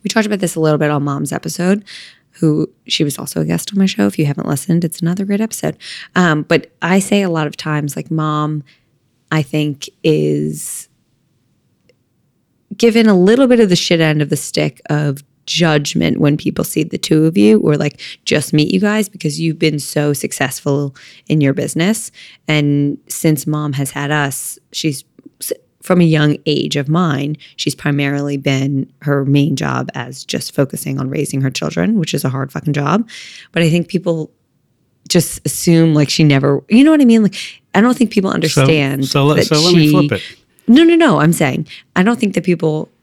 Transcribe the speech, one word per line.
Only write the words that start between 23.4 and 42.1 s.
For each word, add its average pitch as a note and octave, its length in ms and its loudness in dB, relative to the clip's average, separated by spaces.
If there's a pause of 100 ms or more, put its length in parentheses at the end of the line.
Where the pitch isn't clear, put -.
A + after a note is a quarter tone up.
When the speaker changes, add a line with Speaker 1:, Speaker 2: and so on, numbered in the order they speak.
Speaker 1:
Mom D3+ 280 -4
has C3+ 180 -4
had C#3+ 200 -6
us, C#3+ 460 -4 (140)
she's, D3 320 -6 (380)
s-, - 100 -10 (300)
from F3+ 180 2
a F3 60 6
young D3+ 400 2
age D3 320 -2
of C#3 100 -4
mine, D3+ 480 -2 (220)
she's - 180 -6
primarily C#3+ 640 -2
been C3+ 520 -2 (120)
her C#3 240 0
main C#3+ 320 2
job C3 380 -4
as C3 280 -12
just - 320 -10
focusing C3+ 420 -4
on C3 120 -6
raising C#3+ 320 -4
her C3+ 100 -2
children, F3+ 480 -2
which - 140 -4
is C#3+ 100 -4
a C3+ 60 -2
hard C3 240 -6
fucking D3+ 180 -6
job. D3 340 -2 (460)
But E3+ 120 0
I D#3+ 60 4
think E3+ 200 0
people E3 420 -4 (800)
just - 360 0
assume, E3 480 2
like, D3 160 2
she - 140 0
never, C#3 460 2
you B3 160 6
know D#4+ 60 6
what D4+ 100 4
I C4 40 6
mean? A3+ 160 6
Like, G3+ 140 0 (400)
I G3 60 4
don't B3 160 2
think A3 140 0
people F#3+ 200 0
Speaker 2:
So, - 40 -4
Speaker 1:
understand C#3 760 0
Speaker 2:
so C#3 160 2
le-, D3+ 100 4
Speaker 1:
that E3 120 2
Speaker 2:
so D3+ 120 2
let F3 160 4
me D3+ 120 6
Speaker 1:
she D3+ 40 4
Speaker 2:
flip D3 220 4
it. F#2+ 80 -4 (480)
Speaker 1:
No, D4+ 160 8
no, E4+ 100 6
no. C4+ 240 4
I'm D#3+ 140 4
saying, D3+ 340 -2 (300)
I F3+ 60 4
don't A#3 140 2